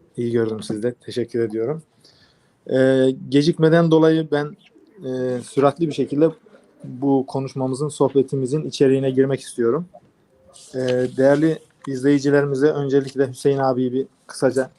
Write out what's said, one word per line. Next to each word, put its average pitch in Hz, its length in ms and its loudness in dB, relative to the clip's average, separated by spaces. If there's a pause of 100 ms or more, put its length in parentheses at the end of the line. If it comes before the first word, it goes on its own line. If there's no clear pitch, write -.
(160)
iyi 120 160 -4
gördüm 110 300 -2
sizde. 113 320 -6
Teşekkür 117 460 -6
ediyorum. 117 420 -4 (840)
E, 131 440 2 (180)
gecikmeden 160 600 2
dolayı 160 420 4
ben, 147 240 -4 (480)
e, 127 360 -4
süratli 139 480 0
bir 139 40 -6
şekilde 143 380 0 (540)
bu 135 420 0
konuşmamızın, 135 600 -6
sohbetimizin 139 760 -2
içeriğine 135 460 2
girmek 135 300 2
istiyorum. 127 460 -2 (880)
E, 131 40 -8 (380)
değerli 147 420 4 (280)
izleyicilerimize 139 800 2
öncelikle 139 600 0
Hüseyin 139 300 0
abiyi 131 340 0
bir 131 140 -4 (200)
kısaca 131 520 -2